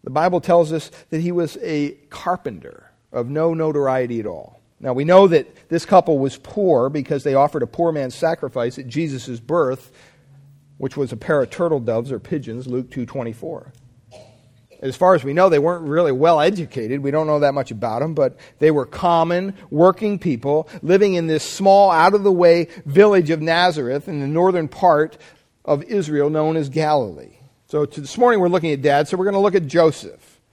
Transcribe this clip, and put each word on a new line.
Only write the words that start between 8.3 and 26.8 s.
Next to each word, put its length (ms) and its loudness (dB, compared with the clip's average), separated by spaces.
at 100 -14
Jesus' 520 -6
birth, 520 -2
which 200 -8
was 160 -4
a 40 -12
pair 240 0
of 80 -2
turtle 300 -2
doves 320 -4
or 80 -8
pigeons, 480 -10
Luke 240 -8
two 140 -8
twenty-four. 680 -12
As 140 -8
far 180 4
as 120 0
we 80 -4
know, 160 4
they 100 4
weren't 300 -2
really 240 0
well 260 4
educated. 640 -2
We 80 -2
don't 160 -2
know 140 0
that 120 2
much 160 -6
about 300 -6
them, 140 -4
but 240 -2
they 120 4
were 140 0
common, 680 -2
working 480 2
people 520 -2
living 340 2
in 120 -2
this 160 -2
small, 480 4
out-of-the-way 800 4
village 440 4
of 120 -2
Nazareth 680 -2
in 140 -6
the 60 -4
northern 420 0
part 480 0
of 180 -2
Israel 460 -2
known 260 -2
as 140 -4
Galilee. 640 -4